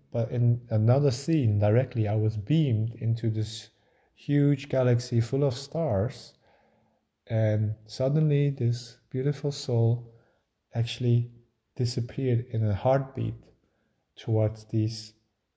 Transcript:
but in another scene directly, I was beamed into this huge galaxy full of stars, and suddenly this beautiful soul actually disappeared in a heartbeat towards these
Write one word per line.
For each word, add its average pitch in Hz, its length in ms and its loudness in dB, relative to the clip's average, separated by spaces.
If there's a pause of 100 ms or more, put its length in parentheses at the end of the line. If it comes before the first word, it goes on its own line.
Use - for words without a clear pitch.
(120)
but 117 200 -2
in 120 280 2 (100)
another 120 420 4
scene 117 480 0
directly, 110 480 2
I 107 80 0
was 107 200 0
beamed 113 600 0
into 113 340 -2
this 107 380 -6 (480)
huge 143 520 0
galaxy 123 520 2
full 139 240 0
of 131 100 0
stars, 131 800 -4 (920)
and 107 480 0 (100)
suddenly 143 640 0
this 120 480 -4 (120)
beautiful 143 420 -4
soul 120 580 0 (640)
actually 120 560 0 (460)
disappeared 120 720 -2
in 110 180 0
a 101 60 0
heartbeat 127 600 -2 (840)
towards 110 500 -2
these - 480 -4 (420)